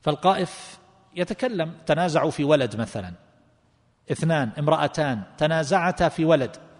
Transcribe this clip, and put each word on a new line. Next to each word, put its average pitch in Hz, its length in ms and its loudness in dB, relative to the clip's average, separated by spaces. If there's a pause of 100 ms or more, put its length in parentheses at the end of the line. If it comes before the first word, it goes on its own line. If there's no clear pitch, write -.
فالقائف - 760 -2 (360)
يتكلم، 175 600 -4 (120)
تنازعوا 156 440 2
في 147 140 -2
ولد 139 320 2
مثلا، 101 360 -6 (1000)
اثنان 151 460 0
امرأتان 147 640 0 (160)
تنازعتا 165 720 2
في 160 160 -2
ولد 147 320 2 (240)